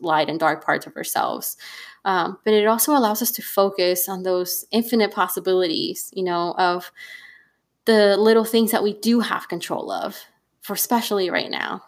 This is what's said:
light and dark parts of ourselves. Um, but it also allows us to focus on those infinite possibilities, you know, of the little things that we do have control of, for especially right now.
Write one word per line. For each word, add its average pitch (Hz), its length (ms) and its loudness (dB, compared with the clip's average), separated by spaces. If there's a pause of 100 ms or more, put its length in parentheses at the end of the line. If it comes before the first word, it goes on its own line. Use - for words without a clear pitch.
light 156 280 2
and 160 120 -4
dark 156 240 0
parts 151 220 -2
of - 100 -18
ourselves. - 600 -4 (480)
Um, 185 400 -2
but 214 100 4
it 208 120 4
also 233 300 4
allows 220 260 2
us 233 100 -2
to - 100 -10
focus 185 680 0
on 185 160 -6
those 180 480 -2
infinite 226 400 2
possibilities, 185 1000 -2
you 190 120 -4
know, 175 340 -2
of 180 320 0 (920)
the 208 320 6
little 220 280 6
things 226 280 2
that 190 100 2
we 202 120 0
do 233 260 2
have - 280 -4
control - 440 -6
of, 196 240 -6 (460)
for 202 120 -8
especially 208 540 0
right - 220 -2
now. - 380 -6